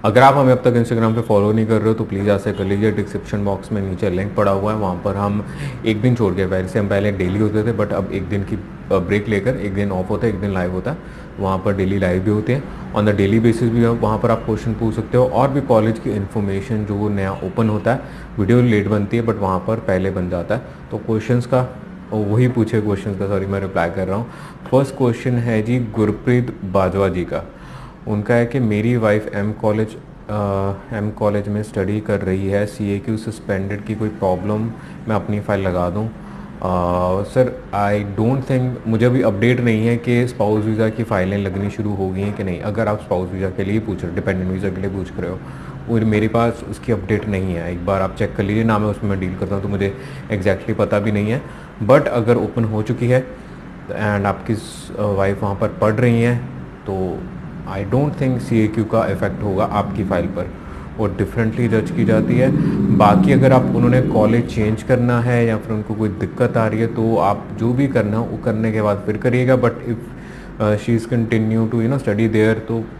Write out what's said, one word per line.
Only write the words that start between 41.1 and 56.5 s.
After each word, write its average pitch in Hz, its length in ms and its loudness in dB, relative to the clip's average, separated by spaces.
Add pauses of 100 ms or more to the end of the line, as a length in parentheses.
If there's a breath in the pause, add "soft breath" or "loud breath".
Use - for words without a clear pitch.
लगनी 98 320 -2
शुरू 104 240 -4
हो 95 160 -2
गई 92 100 -4
हैं 101 160 -2
कि 101 80 -6
नहीं। 87 160 -4
अगर 104 280 -2
आप 104 120 -2
spouse 90 320 -2
वीज़ा 95 160 -2
के 92 160 -4
लिए 104 160 0
पूछ 104 200 -6
रहे 87 100 -4
हो, 87 40 -8
डिपेंडेंट 92 380 -2
वीज़ा 95 160 -2
के 92 120 -4
लिए 98 100 -4
पूछ 95 180 -6 (100)
रहे 87 120 -4
हो, 90 80 -8 (520 loud breath)
और 110 140 2
मेरे 107 240 2
पास 117 420 0
उसकी 113 220 -4
update 101 360 0
नहीं 95 260 -2
है, 85 180 -4
एक 87 140 -6
बार 95 160 2
आप 92 140 -2
check 104 200 -2
कर 107 60 0
लीजिए 107 220 0
ना, 110 140 4
मैं 107 80 0
उसमें 101 340 -2
deal 92 140 -4
करता 95 200 -4
हूँ 98 80 -4
तो 101 60 -6
मुझे 98 280 -2 (360 loud breath)
exactly 98 420 0
पता 104 240 2
भी 107 140 0
नहीं 104 180 0
है। 139 120 -2 (420 loud breath)
But 131 220 6
अगर 113 300 2
open 110 280 0
हो 107 180 -2
चुकी 123 240 -2
है 127 200 2 (640 loud breath)
and 104 360 0
आपकी 98 280 0
स-, - 440 -10
अ, 107 40 -2
wife 98 400 0
वहाँ 101 120 -2
पर 104 140 -2
पढ़ 107 240 0
रही 117 300 2
हैं 120 220 0 (460)